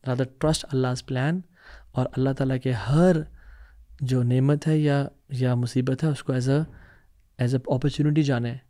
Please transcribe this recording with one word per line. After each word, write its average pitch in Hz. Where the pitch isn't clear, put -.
Rather 127
trust -
Allah's 127
plan 147
और 127
अल्लाह 135
ताला 131
के 131
हर 151
जो 127
नेमत 131
है 156
या, 143
या 127
मुसीबत 127
है 160
उसको 139
as 127
a, 147
as 123
a 123
opportunity 147
जाने 123